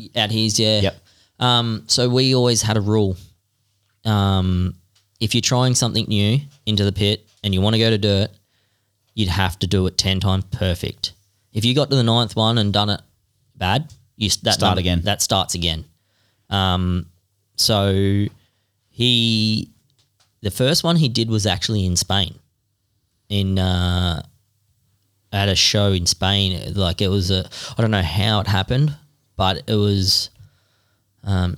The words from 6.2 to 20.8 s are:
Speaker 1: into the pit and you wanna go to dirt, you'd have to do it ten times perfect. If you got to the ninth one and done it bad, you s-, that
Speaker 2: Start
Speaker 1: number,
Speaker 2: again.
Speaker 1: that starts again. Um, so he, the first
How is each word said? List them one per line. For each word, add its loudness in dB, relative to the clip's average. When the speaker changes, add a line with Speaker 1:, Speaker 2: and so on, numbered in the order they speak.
Speaker 1:
into 0
the 0
pit -2
and -2
you 0
wanna 2
go 2
to 0
dirt, 0
you'd -2
have 0
to -4
do 0
it -4
ten -2
times 0
perfect. -4
If -4
you 2
got 0
to 2
the 4
ninth 0
one 2
and 2
done 0
it -4
bad, -2
you -2
s-, 0
that -2
Speaker 2:
Start 0
Speaker 1:
number, 0
Speaker 2:
again. 0
Speaker 1:
that -2
starts -2
again. -4
Um, 0
so 2
he, 0
the -4
first 0